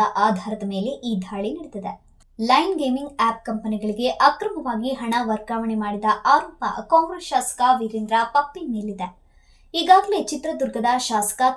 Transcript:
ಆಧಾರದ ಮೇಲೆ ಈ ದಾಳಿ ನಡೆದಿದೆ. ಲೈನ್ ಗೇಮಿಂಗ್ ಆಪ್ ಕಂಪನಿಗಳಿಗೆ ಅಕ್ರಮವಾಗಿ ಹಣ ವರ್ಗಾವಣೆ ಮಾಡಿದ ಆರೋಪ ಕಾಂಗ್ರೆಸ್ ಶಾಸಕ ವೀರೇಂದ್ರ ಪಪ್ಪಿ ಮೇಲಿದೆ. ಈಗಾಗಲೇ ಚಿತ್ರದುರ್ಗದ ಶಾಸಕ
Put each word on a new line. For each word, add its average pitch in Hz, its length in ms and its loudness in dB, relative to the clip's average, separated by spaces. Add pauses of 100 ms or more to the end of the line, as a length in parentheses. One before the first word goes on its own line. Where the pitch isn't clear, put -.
(160)
ಆಧಾರದ 214 480 2
ಮೇಲೆ 196 220 -4
ಈ 247 340 -4
ದಾಳಿ 202 320 -6
ನಡೆದಿದೆ. 208 520 -10 (360)
ಲೈನ್ 302 380 2
ಗೇಮಿಂಗ್ 277 420 -4
ಆಪ್ 226 240 0
ಕಂಪನಿಗಳಿಗೆ 214 640 -4
ಅಕ್ರಮವಾಗಿ 262 800 0
ಹಣ 240 340 -4
ವರ್ಗಾವಣೆ 220 520 -4
ಮಾಡಿದ 208 300 -4 (220)
ಆರೋಪ 277 380 2 (260)
ಕಾಂಗ್ರೆಸ್ 330 340 2
ಶಾಸಕ - 380 -2 (160)
ವೀರೇಂದ್ರ 220 360 -4 (200)
ಪಪ್ಪಿ 285 260 0
ಮೇಲಿದೆ. 208 580 -6 (560)
ಈಗಾಗಲೇ 370 480 6
ಚಿತ್ರದುರ್ಗದ 277 640 -4 (120)
ಶಾಸಕ 226 460 -2 (140)